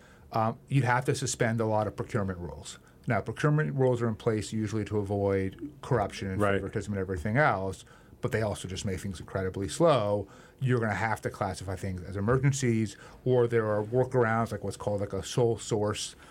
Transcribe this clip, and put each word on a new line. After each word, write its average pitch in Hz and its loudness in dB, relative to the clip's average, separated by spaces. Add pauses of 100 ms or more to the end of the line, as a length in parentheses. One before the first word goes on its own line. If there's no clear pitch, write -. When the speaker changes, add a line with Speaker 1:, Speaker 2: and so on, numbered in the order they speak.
(320)
Speaker 1:
um, 113 2 (120)
you'd 135 4
have 123 4
to 135 2
suspend 117 0
a 110 2
lot 107 2
of - -6
procurement 98 -4
rules. 78 -12 (280)
Now, 110 2
procurement 147 0
rules 127 2
are 117 0
in 113 0
place 107 -2
usually 107 -2
to 107 0
avoid 98 0 (120)
corruption 101 -2
and 95 -2
Speaker 2:
Right. 101 4
Speaker 1:
favoritism 98 -2
and 98 -2
everything 95 -2
else, 98 0 (380)
but 95 -2
they 107 2
also 104 -4
just 90 -6
make 95 -4
things 95 -8
incredibly 95 -4
slow. 104 2 (320)
You're 127 2
gonna 110 0
have 107 -2
to 117 -4
classify 95 -4
things 92 -6
as 92 -6
emergencies, 117 2 (300)
or 123 4
there 113 2
are 107 0
workarounds, 117 2
like 104 -6
what's 98 -6
called, 104 -2
like, 101 -4
a 95 -2
sole 117 2
source, 104 -2 (160)